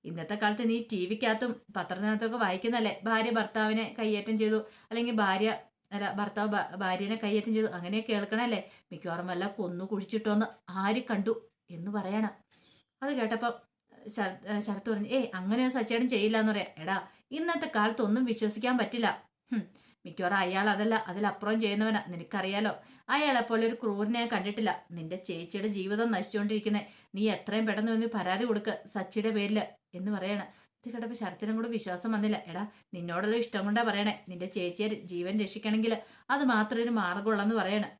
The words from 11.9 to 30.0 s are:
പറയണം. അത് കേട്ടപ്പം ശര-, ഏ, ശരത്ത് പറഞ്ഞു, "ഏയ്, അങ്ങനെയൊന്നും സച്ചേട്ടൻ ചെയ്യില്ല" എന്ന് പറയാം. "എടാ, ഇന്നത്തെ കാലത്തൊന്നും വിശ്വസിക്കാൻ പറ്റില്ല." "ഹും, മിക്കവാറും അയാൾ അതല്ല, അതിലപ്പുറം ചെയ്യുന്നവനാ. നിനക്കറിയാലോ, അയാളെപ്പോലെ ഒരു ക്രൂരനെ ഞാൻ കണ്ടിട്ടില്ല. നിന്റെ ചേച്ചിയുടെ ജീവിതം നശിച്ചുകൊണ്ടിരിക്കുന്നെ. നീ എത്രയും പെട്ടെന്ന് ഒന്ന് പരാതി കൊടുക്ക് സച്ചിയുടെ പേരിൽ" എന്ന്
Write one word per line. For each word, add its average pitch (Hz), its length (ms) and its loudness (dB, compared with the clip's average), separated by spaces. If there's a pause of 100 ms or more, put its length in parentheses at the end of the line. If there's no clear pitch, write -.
പറയണം. 208 420 -2 (680)
അത് 277 120 -2
കേട്ടപ്പം 233 400 0 (540)
ശര-, 190 380 -4
ഏ, 208 140 -2
ശരത്ത് 208 300 -4
പറഞ്ഞു, 214 200 0
"ഏയ്, 254 260 0
അങ്ങനെയൊന്നും 247 420 0
സച്ചേട്ടൻ 233 320 0
ചെയ്യില്ല" 220 300 2
എന്ന് 220 120 4
പറയാം. 202 260 -2
"എടാ, 180 200 -2 (340)
ഇന്നത്തെ 320 440 -2
കാലത്തൊന്നും 226 500 4
വിശ്വസിക്കാൻ 220 520 2
പറ്റില്ല." 233 300 2 (440)
"ഹും, 220 100 0 (440)
മിക്കവാറും 180 320 0
അയാൾ 190 320 4
അതല്ല, 208 260 4 (120)
അതിലപ്പുറം 208 520 0
ചെയ്യുന്നവനാ. 214 480 2
നിനക്കറിയാലോ, 190 680 -2 (360)
അയാളെപ്പോലെ 240 580 2
ഒരു 233 80 0
ക്രൂരനെ 214 440 0
ഞാൻ 233 80 0
കണ്ടിട്ടില്ല. 208 440 0 (200)
നിന്റെ 170 240 -8
ചേച്ചിയുടെ 185 520 -6
ജീവിതം 208 440 0
നശിച്ചുകൊണ്ടിരിക്കുന്നെ. 208 680 0 (340)
നീ 202 140 0
എത്രയും 214 360 0
പെട്ടെന്ന് 214 260 0
ഒന്ന് 226 160 2
പരാതി 196 380 0
കൊടുക്ക് 214 280 0 (120)
സച്ചിയുടെ 208 460 -2
പേരിൽ" 208 280 2 (340)
എന്ന് 185 180 -4